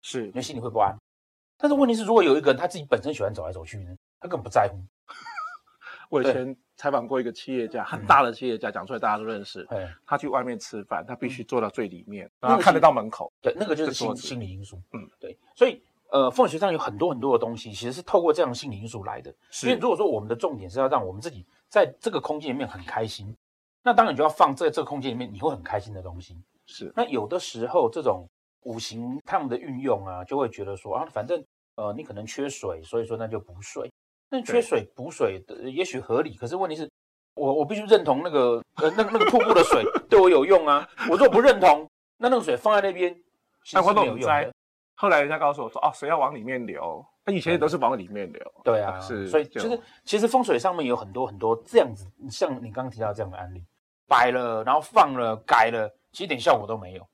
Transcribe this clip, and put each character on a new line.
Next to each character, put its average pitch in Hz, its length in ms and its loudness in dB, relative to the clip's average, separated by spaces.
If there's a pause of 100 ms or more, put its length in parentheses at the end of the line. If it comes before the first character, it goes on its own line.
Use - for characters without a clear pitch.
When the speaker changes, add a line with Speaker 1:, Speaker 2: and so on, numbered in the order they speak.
Speaker 1:
是。 127 240 -8
Speaker 2:
你 98 60 -14
的 127 100 -8
心 139 140 -10
里 - 20 -8
会 117 100 -8
不 107 120 -2
安。 98 160 2 (600)
但 294 140 2
是 285 60 4
问 277 120 6
题 233 60 4
是， 220 100 -4
如 202 80 0
果 226 80 10
有 147 160 6
一 156 40 2
个 139 100 4
人 127 60 6
他 165 100 -4
自 180 100 -6
己 151 80 -10
本 120 160 2
身 139 140 -6
喜 - 80 -6
欢 104 100 -2
走 92 140 -8
来 87 60 -8
走 90 120 -12
去 101 200 -14
呢， 90 120 -16 (220)
他 - 100 -14
根 175 80 -6
本 120 60 -6
不 98 80 -12
在 123 180 4
乎。 101 80 -8 (300)
Speaker 1:
<laughs> - 1040 -16
我 147 100 0
以 127 40 0
前 127 200 2
Speaker 2:
对。 131 120 -10 (200)
Speaker 1:
采 147 140 -4
访 123 180 -2
过 131 100 -2
一 127 60 -2
个 117 80 -6
企 131 240 -10
业 117 100 -4
家， 113 160 -8
很 104 220 -8
大 139 180 6
的 120 80 2
企 123 160 -8
业 113 120 -2
家， 110 100 -6
Speaker 2:
嗯。 104 40 -6
Speaker 1:
讲 95 140 -8
出 113 60 -10
来 117 60 -8
大 107 120 0
家 107 60 0
都 107 80 -8
认 110 180 -8
识。 98 220 -14
Speaker 2:
对。 95 240 -8 (160)
Speaker 1:
他 143 140 -4
去 151 100 -6
外 127 160 -2
面 120 140 -8
吃 104 260 -12
饭， 85 240 -6
他 123 80 -10
必 127 100 -8
须 127 160 -8
坐 127 160 -2
到 110 120 -2
最 107 180 -6
里 87 180 -16
面， 98 200 -14 (140)
Speaker 2:
嗯。 127 100 0
Speaker 1:
然 131 40 8
后 127 60 2
看 190 120 8
得 165 60 4
到 156 140 8
门 110 160 -2
口。 - 320 -12
Speaker 2:
对， - 180 0
那 202 60 -4
个 175 100 -2
就 151 120 -2
是 131 80 -4
心-， 123 120 -4
Speaker 1:
这 110 60 -2
桌 - 20 -4
子。 - 60 -12
Speaker 2:
心 127 180 -10
理 107 140 -10
因 95 100 -14
素。 98 160 -18 (140)
Speaker 1:
嗯。 110 160 -14 (100)
Speaker 2:
对。 - 180 -16 (180)
所 240 120 4
以， 220 160 -4 (280)
呃， 135 200 4
风 240 160 4
水 175 60 -2
学 160 60 -6
上 196 120 0
有 160 80 -2
很 - 180 -6
多 160 120 0
很 139 100 -4
多 135 140 0
的 - 100 4
东 117 140 -6
西， 107 160 -14
其 107 140 -10
实 127 80 -6
是 175 80 -14
透 - 180 2
过 170 100 2
这 160 120 4
样 139 80 0
的 120 40 -6
心 139 160 -10
理 98 80 -10
因 107 80 -12
素 110 180 -12
来 - 180 -10
的。 - 120 -18 (160)
Speaker 1:
是。 - 160 -8
Speaker 2:
因 247 60 2
为 - 80 0
如 233 80 0
果 190 80 2
说 202 100 0
我 120 140 0
们 107 80 -12
的 117 80 -2
重 143 220 -4
点 95 100 -12
是 95 100 -8
要 135 80 2
让 135 180 0
我 92 60 -8
们 95 100 -12
自 156 100 -10
己 104 160 -18 (240)
在 202 160 4 (120)
这 - 120 -4
个 165 100 -4
空 151 180 -6
间 151 160 -6
里 135 40 -6
面 113 100 -6
很 92 160 -16
开 113 220 -6
心， 107 280 -14 (480)
那 247 120 2
当 226 100 10
然 175 100 0
你 117 40 -6
就 147 40 2
要 156 60 4
放 139 260 4
在 156 160 0
这 160 120 -2
个 - 40 -2
空 143 140 -10
间 131 100 -4
里 113 40 -6
面 120 180 -8
你 98 80 -14
会 147 100 -2
很 123 120 -10
开 104 180 -4
心 107 140 -16
的 92 80 -12
东 87 180 -14
西。 85 160 -20 (300)
Speaker 1:
是。 - 280 -14
Speaker 2:
那 233 120 0
有 117 200 -4
的 175 140 -4
时 120 260 -8
候 147 240 2
这 160 120 -8
种 92 260 -2 (360)
五 117 140 -10
行 117 460 -10
汤 156 240 -2
的 123 80 -4
运 131 240 -10
用 110 260 -2
啊， 92 160 -12
就 135 140 -6
会 139 140 0
觉 - 120 -12
得 98 140 -8
说， 98 180 -8
啊， 143 160 -4
反 - 160 -6
正， 170 160 -4 (340)
呃， 104 180 -6
你 151 100 -12
可 - 80 -18
能 104 140 -12
缺 139 200 -8
水， 92 360 -10
所 117 180 -4
以 110 60 -6
说 113 100 -8
那 113 100 -8
就 110 140 -8
补 92 220 -20
水。 - 280 -12 (380)
那 262 140 -6
缺 233 180 0
水 170 200 0
Speaker 1:
对。 101 120 -14
Speaker 2:
补 127 160 -12
水 107 380 -2
的， 117 240 -14
也 151 140 -4
许 - 160 -8
合 120 200 -2
理， - 140 -4
可 120 140 -10
是 160 80 -8
问 185 120 -4
题 208 60 -6
是， 156 160 -10 (440)
我， 139 200 0
我 151 100 2
必 190 120 -6
须 208 80 -8
认 208 180 6
同 147 220 0
那 180 60 -4
个， 123 300 2 (140)
呃， 156 220 2
那， 220 80 2
那 214 160 -2
个 214 60 4
瀑 247 120 4
布 220 160 4
的 170 80 8
水 - 220 4 (100)
<laughs> - 160 -4
对 208 100 10
我 185 80 10
有 151 160 8
用 170 220 6
啊。 147 180 4 (240)
我 240 80 2
如 - 20 2
果 254 100 10
不 214 120 6
认 240 200 8
同， 156 280 6 (300)
那 233 100 0
那 254 80 4
个 226 60 0
水 151 140 -2
放 214 180 2
在 202 60 6
那 196 120 0
边， 180 220 -2 (480)
其 - 140 -2
实 190 80 6
是 202 80 6
没 202 120 6
有 120 120 -2
用 123 40 -8
的。 156 120 0
Speaker 1:
哎， 147 80 2
我 143 60 -2
懂 123 40 -10
在。 - 20 -20 (440)
后 202 140 0
来 156 100 6
人 143 80 2
家 156 100 -2
告 147 140 2
诉 143 100 -6
我 113 60 -8
说， - 120 -8
哦， 123 140 2
水 143 140 -8
要 160 100 2
往 139 160 0
里 117 80 -12
面 123 240 -6
流。 80 400 -10 (180)
那 202 80 -2
以 180 80 0
前 165 120 0
也 175 60 2
都 151 100 2
是 156 80 -2
往 127 200 0
里 92 120 -10
面 101 240 -10
流。 - 200 -16 (120)
Speaker 2:
对。 113 140 4
对 104 40 0
啊， 95 160 -6
Speaker 1:
是， 98 300 -8
Speaker 2:
所 156 100 2
以 151 60 2
就 131 160 -10
是， 104 80 -4
Speaker 1:
就 - 140 -4 (220)
Speaker 2:
其 208 140 -2
实 214 80 2
风 254 160 4
水 156 160 2
上 185 160 0
面 165 120 -2
有 123 100 0
很 104 160 -10
多 123 120 -4
很 104 140 -10
多 113 160 2 (100)
这 233 140 4
样 131 160 2
子， 101 100 -16 (240)
像 147 280 -2
你 117 160 -12
刚 127 120 -8
刚 127 60 -10
提 104 80 -18
到 110 140 -4
这 107 100 -8
样 92 80 -8
的 92 80 -14
案 90 160 -14
例， 87 100 -16 (440)
摆 123 240 4
了， 117 320 -2
然 127 100 2
后 151 60 2
放 151 340 4
了， 117 220 0 (100)
改 117 240 6
了， 110 180 -2 (220)
其 - 80 -18
实 180 60 -6
一 - 20 -10
点 135 140 -4
效 135 180 4
果 202 80 -6
都 113 100 -4
没 92 180 -14
有。 90 200 -18